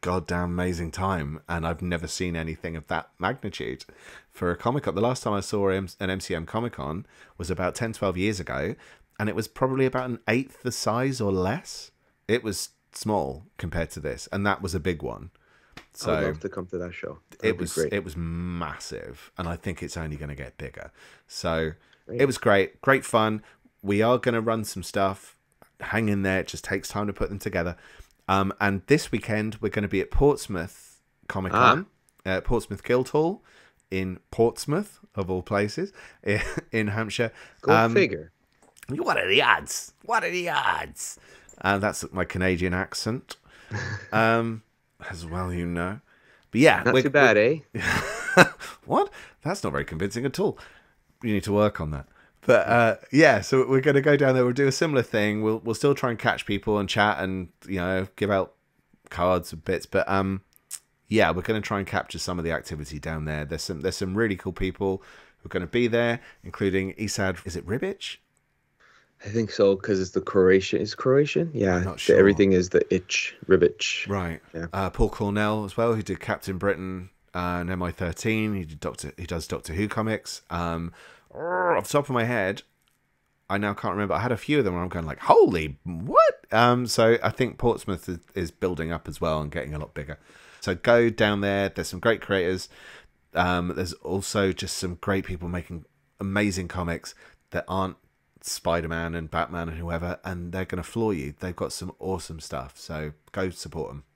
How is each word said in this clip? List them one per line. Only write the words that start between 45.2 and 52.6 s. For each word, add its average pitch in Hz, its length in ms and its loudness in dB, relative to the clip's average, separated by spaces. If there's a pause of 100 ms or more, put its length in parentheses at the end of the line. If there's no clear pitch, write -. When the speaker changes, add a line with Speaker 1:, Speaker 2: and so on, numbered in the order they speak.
Speaker 1:
well, 90 260 -4
you 87 140 -2
know. 87 340 -4 (520)
But 113 80 2
yeah, 135 240 6
Speaker 2:
Not - 100 4
Speaker 1:
we're, - 80 6
Speaker 2:
too 143 80 0
bad, 131 260 6
Speaker 1:
we're 127 240 4 (140)
Speaker 2:
eh? - 680 4
Speaker 1:
<laughs> - 400 -10
What? 392 260 2 (320)
That's 180 220 -4
not 92 80 -2
very 71 120 -2
convincing 98 400 -6
at 139 160 -4
all. 190 180 0 (640)
You 113 100 0
need 98 120 0
to 101 80 0
work 104 280 4
on 78 100 -4
that. 71 160 -6 (380)
But, 117 220 6